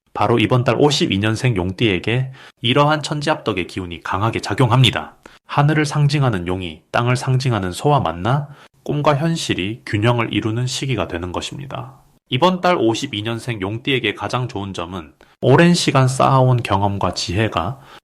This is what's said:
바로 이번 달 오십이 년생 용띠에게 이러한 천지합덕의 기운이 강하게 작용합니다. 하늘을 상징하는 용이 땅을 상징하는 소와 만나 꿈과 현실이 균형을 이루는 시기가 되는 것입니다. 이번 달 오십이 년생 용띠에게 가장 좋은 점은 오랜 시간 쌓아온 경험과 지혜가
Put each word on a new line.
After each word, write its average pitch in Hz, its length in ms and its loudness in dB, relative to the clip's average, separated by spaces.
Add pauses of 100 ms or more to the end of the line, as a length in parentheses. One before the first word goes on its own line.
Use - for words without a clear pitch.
(140)
바로 113 260 2
이번 120 240 2
달 117 140 2
오십이 143 420 2
년생 110 380 0
용띠에게 107 720 -2 (300)
이러한 147 400 2
천지합덕의 147 640 -4
기운이 87 360 -10
강하게 104 360 -2
작용합니다. 110 760 2 (300)
하늘을 151 400 2
상징하는 135 600 0
용이 90 440 -6
땅을 120 260 2
상징하는 117 560 0
소와 143 260 2
만나 107 480 -2 (360)
꿈과 147 320 0
현실이 127 720 -4
균형을 113 480 0
이루는 110 340 -2
시기가 123 400 -4
되는 87 260 -6
것입니다. - 680 -10 (280)
이번 180 320 0
달 180 160 2
오십이 143 440 -2
년생 113 400 -6
용띠에게 113 540 -2
가장 123 320 -4
좋은 98 260 -8
점은 87 400 -10 (280)
오랜 170 320 6
시간 139 360 2
쌓아온 131 520 4
경험과 98 520 0
지혜가 95 640 -2 (240)